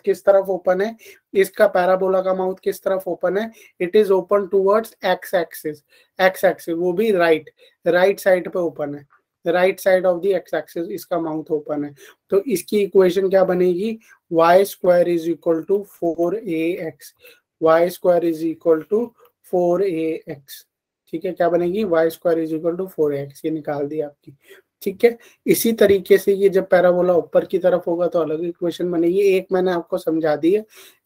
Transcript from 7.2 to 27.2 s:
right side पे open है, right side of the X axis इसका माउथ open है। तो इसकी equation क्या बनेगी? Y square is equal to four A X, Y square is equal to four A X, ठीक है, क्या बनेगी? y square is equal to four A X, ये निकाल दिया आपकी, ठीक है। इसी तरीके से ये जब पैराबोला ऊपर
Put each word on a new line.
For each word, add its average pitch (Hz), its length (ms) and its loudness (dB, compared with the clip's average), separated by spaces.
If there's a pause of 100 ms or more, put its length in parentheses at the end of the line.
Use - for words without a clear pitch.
right 185 340 2
side 180 320 0
पे 190 60 -4
open 147 360 -6
है, 143 100 -16 (400)
right 180 420 0
side 185 260 2
of 170 120 -4
the 196 160 0
X - 200 -6
axis 175 300 -10
इसका 175 300 -8
माउथ 156 300 -8
open 151 340 -6
है। 143 100 -14 (360)
तो 196 120 2
इसकी 208 400 -2
equation 190 480 2
क्या 190 140 4
बनेगी? 180 540 0 (320)
Y 175 340 6
square 175 520 2
is 165 180 -4
equal 165 360 -2
to 202 120 0 (120)
four 170 400 -2
A 165 300 -4 (240)
X, - 260 -18 (460)
Y 165 300 4
square 175 420 0
is 160 140 -6
equal 160 440 0
to 233 160 -2 (460)
four 180 300 0
A 160 380 -4 (100)
X, - 340 -16 (480)
ठीक 165 120 -10
है, 180 80 -4
क्या 170 160 0
बनेगी? 175 360 0
y 165 260 0
square 165 360 -2
is 160 120 -6
equal 170 180 -4
to 190 140 -8
four 151 220 -2
A 143 140 -6
X, - 180 -20
ये 156 60 -4
निकाल 151 380 -6
दिया 151 180 -6
आपकी, 143 300 -20 (460)
ठीक 190 220 -4
है। 233 120 4 (300)
इसी 226 260 2
तरीके 202 460 4
से 202 160 0
ये 196 140 2
जब 185 200 0
पैराबोला 180 460 4
ऊपर 165 320 0